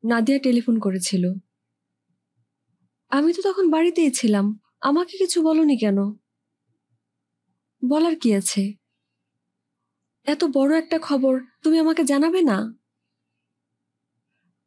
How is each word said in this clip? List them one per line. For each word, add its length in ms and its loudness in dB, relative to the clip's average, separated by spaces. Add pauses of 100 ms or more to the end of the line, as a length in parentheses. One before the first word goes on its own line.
নাদিয়া 340 0
টেলিফোন 400 0
করেছিল।" 460 -2 (1900)
"আমি 200 2
তো 100 -6
তখন 280 0
বাড়িতেই 400 2
ছিলাম, 500 0 (200)
আমাকে 380 -2
কিছু 240 0
বলনি 340 2
কেন?" 220 0 (1800)
"বলার 340 0
কি 180 0
আছে? 400 -2 (1500)
এত 180 -2
বড় 340 2
একটা 200 -2
খবর 420 0 (220)
তুমি 160 2
আমাকে 260 2
জানাবে 380 0
না?" 160 2 (2000)